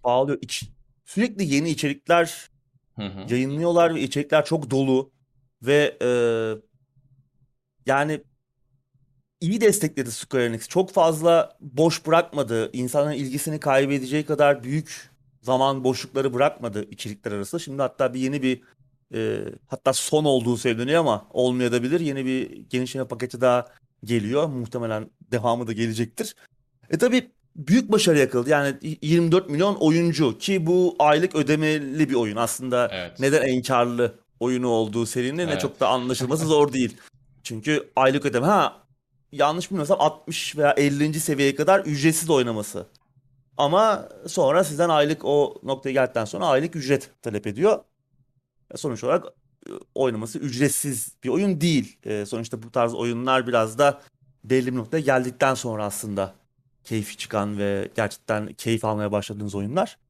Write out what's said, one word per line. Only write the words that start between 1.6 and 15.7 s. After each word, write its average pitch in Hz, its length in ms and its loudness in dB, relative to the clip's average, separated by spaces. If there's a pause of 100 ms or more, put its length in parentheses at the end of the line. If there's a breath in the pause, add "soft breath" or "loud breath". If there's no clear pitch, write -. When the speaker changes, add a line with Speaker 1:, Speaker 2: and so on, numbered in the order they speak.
Speaker 1:
içerikler 156 760 -2 (480)
Speaker 2:
Hı 110 60 -10
hı. 98 320 -6
Speaker 1:
yayınlıyorlar 165 600 2
ve 160 60 -4
içerikler 143 440 0
çok 151 260 -4
dolu 135 400 0 (520)
ve, 143 400 2
e, 123 60 0 (1800)
yani 147 380 0 (1160)
iyi 196 200 -2
destekledi 151 520 2
Square 123 320 -2
Enix. 113 240 -4
Çok 185 240 0
fazla 165 680 4
boş 147 460 0
bırakmadı. 143 680 0
İnsanların 143 440 0
ilgisini 143 440 -6
kaybedeceği 139 640 0
kadar 143 380 2
büyük 151 460 -6 (320)
zaman 131 420 0